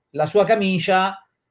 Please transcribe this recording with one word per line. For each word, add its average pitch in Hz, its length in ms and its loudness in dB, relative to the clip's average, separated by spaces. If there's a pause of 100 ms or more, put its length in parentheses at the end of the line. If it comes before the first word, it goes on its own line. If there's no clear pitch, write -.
(100)
la 151 160 -4
sua 202 180 2
camicia 190 800 0 (260)